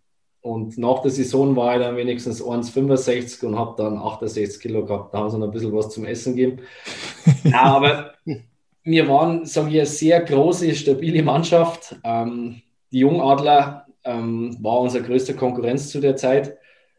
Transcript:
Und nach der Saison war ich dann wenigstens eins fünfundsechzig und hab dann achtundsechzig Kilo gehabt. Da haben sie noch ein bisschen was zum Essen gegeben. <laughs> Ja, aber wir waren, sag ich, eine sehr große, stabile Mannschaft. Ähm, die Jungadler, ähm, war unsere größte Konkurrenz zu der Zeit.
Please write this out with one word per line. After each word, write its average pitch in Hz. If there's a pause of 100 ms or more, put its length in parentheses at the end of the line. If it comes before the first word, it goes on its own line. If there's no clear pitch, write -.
(440)
Und 113
nach 120
der 139
Saison 135
war 123
ich 123
dann 120
wenigstens 123
eins 120
fünfundsechzig 127
und 110
hab -
dann 107
achtundsechzig 104
Kilo 110
gehabt. 101
Da 104
haben 107
sie 110
noch 107
ein 101
bisschen 113
was 107
zum 113
Essen 120
gegeben. 127 (400)
<laughs> -
Ja, 143
aber 143 (680)
wir 160
waren, 160
sag 151
ich, 156
eine 147
sehr 160
große, 160
stabile 151
Mannschaft. 165
Ähm, 117 (280)
die 127
Jungadler, 143 (180)
ähm, 117
war 113
unsere 127
größte 127
Konkurrenz 123
zu 147
der 135
Zeit. 135 (420)